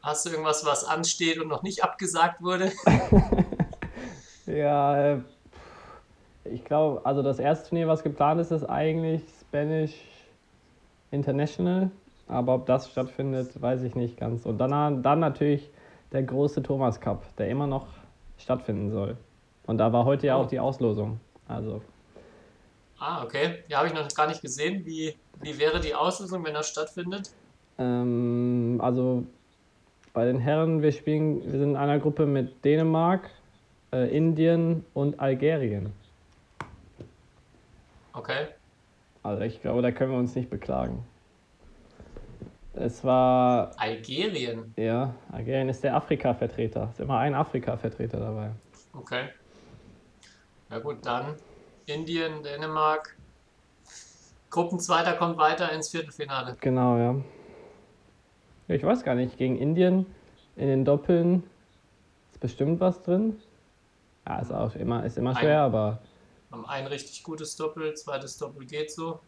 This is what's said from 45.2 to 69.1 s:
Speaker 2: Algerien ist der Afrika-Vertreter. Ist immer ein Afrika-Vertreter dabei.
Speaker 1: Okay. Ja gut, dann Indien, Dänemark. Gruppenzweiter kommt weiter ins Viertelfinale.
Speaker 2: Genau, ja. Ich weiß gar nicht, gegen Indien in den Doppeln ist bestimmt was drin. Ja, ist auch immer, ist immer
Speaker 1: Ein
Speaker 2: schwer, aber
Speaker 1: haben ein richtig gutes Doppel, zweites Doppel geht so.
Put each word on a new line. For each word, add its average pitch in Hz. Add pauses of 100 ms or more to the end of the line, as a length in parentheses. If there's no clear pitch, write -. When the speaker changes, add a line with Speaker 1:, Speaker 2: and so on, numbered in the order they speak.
Speaker 2:
Algerien 131
ist 127
der 131
Afrika-Vertreter. 120
Ist -
immer 131
ein 139
Afrika-Vertreter 120
dabei. 110 (420)
Speaker 1:
Okay. 131 (1400)
Ja 117
gut, 135
dann 131 (520)
Indien, 160
Dänemark. 156 (1300)
Gruppenzweiter 170
kommt 170
weiter 156
ins 156
Viertelfinale. 139
Speaker 2:
Genau, 127
ja. 120 (1500)
Ich -
weiß 247
gar 131
nicht, 123
gegen 127
Indien 180 (500)
in 135
den 135
Doppeln 170 (880)
ist -
bestimmt 151
was 185
drin. 214 (920)
Ja, -
ist -
auch 113
immer, 117
ist 117
immer 123
Speaker 1:
Ein 127
Speaker 2:
schwer, 151
aber 110 (520)
Speaker 1:
haben 117
ein 135
richtig -
gutes 156
Doppel, 156
zweites 139
Doppel 135
geht 151
so. 165